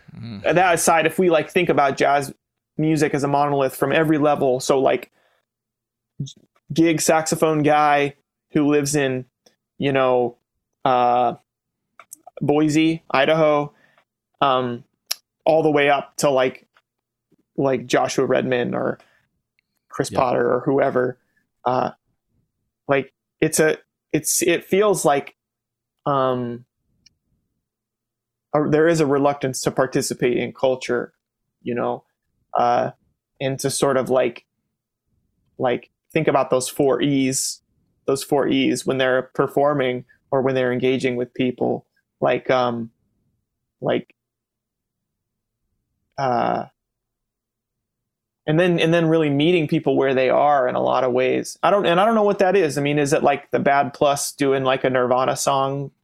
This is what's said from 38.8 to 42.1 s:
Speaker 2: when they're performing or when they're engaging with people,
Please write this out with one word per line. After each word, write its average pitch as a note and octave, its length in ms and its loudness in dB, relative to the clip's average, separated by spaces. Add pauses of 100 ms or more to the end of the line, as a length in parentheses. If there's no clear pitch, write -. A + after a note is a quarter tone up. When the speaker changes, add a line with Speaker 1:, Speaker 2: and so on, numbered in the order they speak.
Speaker 2:
when C3+ 120 -2
they're B2+ 240 0
performing C3+ 800 -2 (260)
or C3+ 120 0
when C3 120 0
they're B2+ 180 0
engaging B2+ 440 -2
with B2 180 -6
people, B2 500 -2 (360)